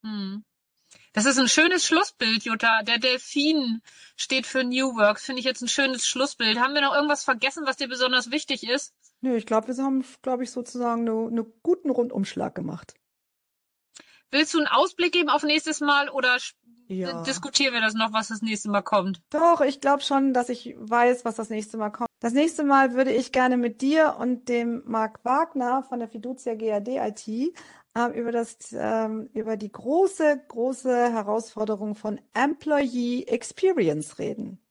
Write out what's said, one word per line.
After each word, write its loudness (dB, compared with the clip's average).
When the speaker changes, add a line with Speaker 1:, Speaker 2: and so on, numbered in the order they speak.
Speaker 1:
Hm. -8
Das 2
ist 4
ein 4
schönes 4
Schlussbild, 0
Jutta. 2
Der 0
Delfin 0
steht -2
für -2
New 0
Work. 4
Finde -6
ich -6
jetzt -4
ein -6
schönes 0
Schlussbild. 0
Haben 2
wir 2
noch 2
irgendwas 2
vergessen, -2
was -2
dir -4
besonders 0
wichtig -4
ist? -4
Speaker 2:
Nö, 0
ich -2
glaub, 0
wir -4
haben, 0
glaub -2
ich, -8
sozusagen -2
eine, -2
eine -2
guten 0
Rundumschlag -2
gemacht. -8
Speaker 1:
Willst 2
du 4
einen 2
Ausblick 2
geben 2
auf 2
nächstes 0
Mal 2
oder 2
sch-, -6
Speaker 2:
Ja. -6
Speaker 1:
diskutieren 0
wir 0
das 0
noch, 0
was 0
das -8
nächste -4
Mal 2
kommt? 0
Speaker 2:
Doch, 4
ich 0
glaub 2
schon, 2
dass 2
ich -8
weiß, 2
was -4
das -8
nächste -6
Mal -4
kommt. -8
Das -2
nächste 4
Mal 4
würde 2
ich 0
gerne 4
mit -2
dir 4
und -4
dem -2
Marc -4
Wagner 0
von -8
der -8
Fiducia -8
G -2
A 0
D -4
I -4
T, -4
ähm, 0
über -6
das, -4
ähm, -4
über -4
die -10
große, 2
große 0
Herausforderung -4
von -6
Employee 0
Experience 0
reden. -6